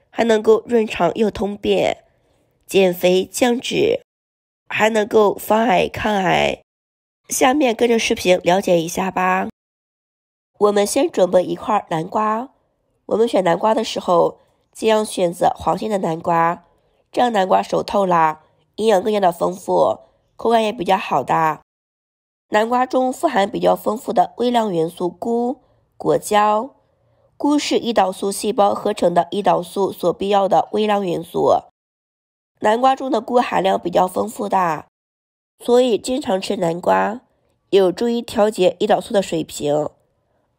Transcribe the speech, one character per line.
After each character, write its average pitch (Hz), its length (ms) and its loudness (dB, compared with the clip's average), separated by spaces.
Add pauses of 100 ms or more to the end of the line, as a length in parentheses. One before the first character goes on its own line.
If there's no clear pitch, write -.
还 - 140 -2
能 220 180 2
够 220 240 4
润 226 220 0
肠 175 280 0
又 214 140 0
通 202 280 -6
便、 180 480 -2 (600)
减 185 280 2
肥 180 320 2
降 247 340 0
脂， 135 400 0 (680)
还 214 200 0
能 214 160 0
够 214 300 2
防 220 320 0
癌 175 220 2
抗 214 260 -4
癌。 160 460 0 (680)
下 269 260 0
面 262 220 0
跟 240 140 2
着 226 100 2
视 - 160 -2
频 180 260 2
了 180 200 2
解 175 200 2
一 160 60 -6
下 185 240 -4
吧。 185 380 -2 (1080)
我 208 140 4
们 202 160 2
先 320 240 0
准 262 180 2
备 180 140 4
一 - 100 -6
块 202 360 -2
南 165 180 -4
瓜， 220 460 -4 (540)
我 196 100 -2
们 226 100 2
选 202 160 0
南 170 160 2
瓜 220 160 2
的 - 80 0
时 - 160 -8
候， 170 400 2 (320)
尽 - 160 -6
量 214 180 2
选 180 280 -2
择 170 220 0
黄 170 220 -2
心 220 140 -8
的 202 60 0
南 170 220 -4
瓜， 170 460 -2 (460)
这 - 100 -2
样 247 120 2
南 190 120 2
瓜 190 160 2
熟 165 220 -4
透 202 220 0
了， 160 380 0 (340)
营 214 100 -2
养 190 160 4
更 214 80 -2
加 208 80 0
的 180 120 4
丰 175 220 -4
富， 180 460 0 (380)
口 226 120 -2
感 226 140 2
也 214 80 -2
比 170 140 -8
较 190 120 2
好 170 260 -2
的。 160 380 0 (880)
南 214 180 2
瓜 247 180 0
中 254 280 0
富 330 140 -2
含 202 220 0
比 175 120 -6
较 180 140 2
丰 208 220 -4
富 - 140 -8
的 - 260 0
微 240 140 0
量 220 220 0
元 165 160 0
素 180 180 -6
钴、 233 540 -4 (340)
果 151 220 0
胶。 214 580 0 (640)
钴 294 200 0
是 269 220 -2
胰 233 120 -2
岛 196 200 2
素 196 200 -6
细 202 220 -4
胞 208 220 2
合 208 180 -2
成 175 220 0
的 175 160 2
胰 202 100 -2
岛 170 220 0
素 196 280 -2
所 180 220 -2
必 196 160 -6
要 196 180 2
的 180 260 2
微 214 120 0
量 202 180 0
元 170 200 -4
素。 151 260 0 (1120)
南 214 200 0
瓜 262 160 2
中 269 140 -6
的 233 100 0
钴 240 220 2
含 180 220 -2
量 196 160 0
比 175 100 -8
较 175 160 2
丰 202 240 -4
富 214 180 -8
的， 180 380 -2 (720)
所 247 240 2
以 240 160 2
经 254 240 -4
常 190 180 -2
吃 196 180 -6
南 175 220 -2
瓜 190 420 0 (500)
有 185 200 4
助 226 180 -4
于 233 120 -2
调 214 260 0
节 185 320 0
胰 208 60 0
岛 190 160 2
素 - 100 -14
的 202 120 2
水 - 200 -4
平， 147 460 -4 (680)